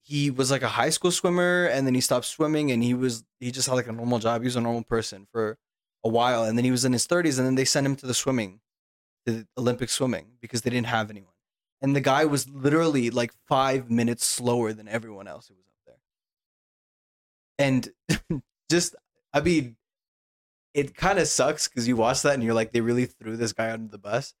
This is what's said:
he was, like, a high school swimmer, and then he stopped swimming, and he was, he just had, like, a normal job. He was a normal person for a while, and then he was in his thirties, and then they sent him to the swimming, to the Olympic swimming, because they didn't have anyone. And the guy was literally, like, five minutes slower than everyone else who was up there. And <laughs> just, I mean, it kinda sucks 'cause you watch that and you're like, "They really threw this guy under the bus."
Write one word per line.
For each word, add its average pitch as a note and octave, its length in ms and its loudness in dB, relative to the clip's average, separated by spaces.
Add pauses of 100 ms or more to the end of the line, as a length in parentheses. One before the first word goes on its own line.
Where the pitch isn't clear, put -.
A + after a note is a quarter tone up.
he C#3+ 280 0
was, C3 220 2
like, C3 120 0
a A#2+ 40 0
high A#2+ 220 0
school F3+ 220 0
swimmer, F3+ 540 2
and C3+ 220 2
then B2+ 80 2
he B2+ 60 2
stopped B2 240 0
swimming, D3+ 460 0
and A#2 120 2
he B2 100 2
was, B2 300 -2 (160)
he B2 120 -6
just B2+ 160 -4
had, C3 80 0
like, A#2+ 120 -2
a A2+ 60 -10
normal A#2+ 260 -2
job. A2+ 220 0
He B2 40 -6
was B2 120 0
a A#2+ 40 0
normal A#2 220 -2
person G#2 480 -4
for A2 260 -4 (460)
a A#2 60 0
while, A#2 340 2
and A2 140 0
then B2 80 2
he B2+ 60 4
was B2 140 0
in B2+ 80 2
his A2+ 140 0
thirties, E3 320 2
and C3 80 2
then C3 80 2
they C3 100 2
sent C#3 220 0
him C3+ 80 0
to C3+ 100 -18
the B2 80 -4
swimming, A2 460 -2 (680)
to A#2+ 80 0
the A2+ 140 -8 (100)
Olympic A#2+ 320 -2
swimming, A2 500 -2
because A#2+ 220 -6
they - 80 -2
didn't B2 160 0
have A2 240 -2
anyone. G2+ 220 -20 (500)
And C#3 140 0
the C#3 60 2
guy C#3 240 2
was C#3 220 0
literally, C#3+ 600 2
like, A#2+ 240 -2 (140)
five C3+ 420 0
minutes A#2 340 0
slower A#2+ 480 0
than G#2+ 160 -14
everyone G#2+ 400 -10
else - 200 -16
who G2 80 -20
was F#2 100 -20
up - 80 -20 (140)
there. B1 100 -20 (1600)
And C3 320 2 (180)
<laughs> - 600 -6
just, F3 260 2 (380)
I D3 80 2
mean, D3+ 360 0 (1000)
it C#3+ 200 -2
kinda F3+ 300 2
sucks D3 420 0
'cause A#2+ 200 -4
you B2 80 2
watch A#2+ 260 2
that C#3+ 140 4
and B2 80 -2
you're A2+ 100 0
like, A2+ 180 0
"They A#2 100 2
really A#2+ 240 2
threw A2+ 300 -12
this A#2 180 -2
guy A2+ 180 -4
under A2+ 180 -8
the G#2+ 80 -18
bus." G#2 420 -6